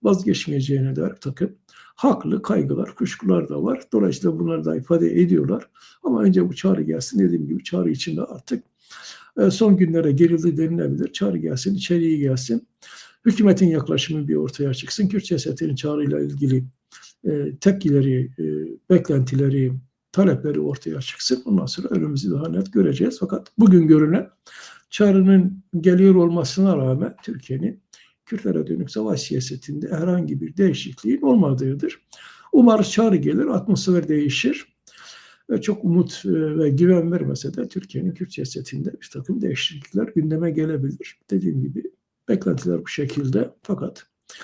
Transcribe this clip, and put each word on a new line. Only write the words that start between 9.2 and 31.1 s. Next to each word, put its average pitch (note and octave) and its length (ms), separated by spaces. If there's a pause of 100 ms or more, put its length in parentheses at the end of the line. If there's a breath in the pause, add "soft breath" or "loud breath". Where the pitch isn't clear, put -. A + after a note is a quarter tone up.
e, G3 120
son G#3 260
günlere E3 340
girildi E3 460
denilebilir. D#3+ 560
Çağrı G3 240
gelsin, D#3+ 380
içeriği E3 440
gelsin. B2+ 480 (580 loud breath)
Hükümetin F#3+ 420
yaklaşımı D3+ 600
bir D#3 80
ortaya C#3+ 380
çıksın. F#3 340
Kürt G3 180
siyasetinin D3+ 500
çağrıyla D3 440
ilgili, C#3 460 (640 loud breath)
e, D3 340
tepkileri, C#3 800
e, E2 40 (460)
beklentileri, C3+ 840 (380)
talepleri D3+ 480
ortaya C#3+ 420
çıksın. - 440
Ondan - 200
sonra F#3 220
önümüzü D3+ 440
daha D#3 180
net F#3+ 240
göreceğiz. F#3 460
Fakat - 380
bugün F3+ 300
görünen D#3 420 (600 loud breath)
çağrının F#3+ 760 (160)
geliyor F#3 360
olmasına E3+ 640
rağmen C3+ 460
Türkiye'nin C#3+ 560 (460 soft breath)
Kürtlere E2+ 420
dönük - 240
savaş - 300
siyasetinde C3 680
herhangi D#3+ 520
bir D#3 160
değişikliğin G3 640